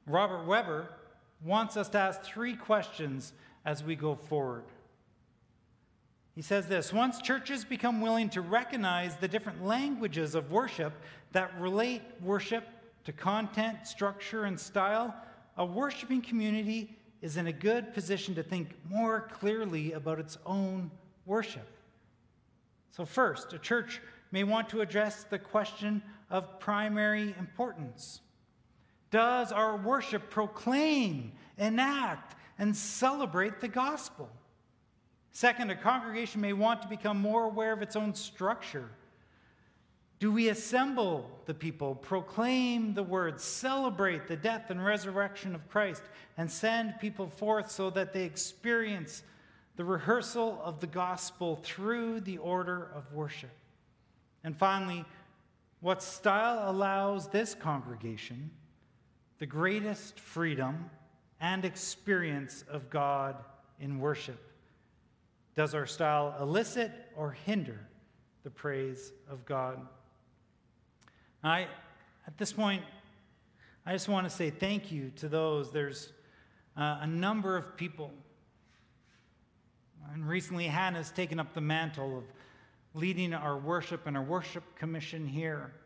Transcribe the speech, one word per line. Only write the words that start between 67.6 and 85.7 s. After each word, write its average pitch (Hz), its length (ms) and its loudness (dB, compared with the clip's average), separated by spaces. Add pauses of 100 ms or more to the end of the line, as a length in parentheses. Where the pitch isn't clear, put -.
the 143 60 -10
praise 135 640 -6 (160)
of 131 160 -12
God? 131 340 -2 (1600)
I, 165 260 2 (600)
at 156 100 -16
this 208 140 -2
point, 196 320 2 (1000)
I 175 80 -2
just 190 160 -4
want 185 200 2
to - 0 -
say 160 200 0
thank 196 420 -2
you 135 260 -4
to 156 120 -6
those. 151 420 2
There's, 143 400 -4 (640)
uh, 147 240 0
a 151 80 -4
number 190 480 0
of - 220 -6
people. 156 340 -8 (2000)
And 156 140 -4
recently, 175 400 0
Hannah's 170 440 0
taken 170 280 -2
up - 140 -4
the 165 80 -4
mantle 151 560 -2
of 123 60 -8 (720)
leading 175 400 0
our 147 240 -2
worship 165 480 -2
and 143 120 -2
our 135 60 -2
worship 165 400 -4 (120)
commission 160 500 -6
here. 143 480 -4 (120)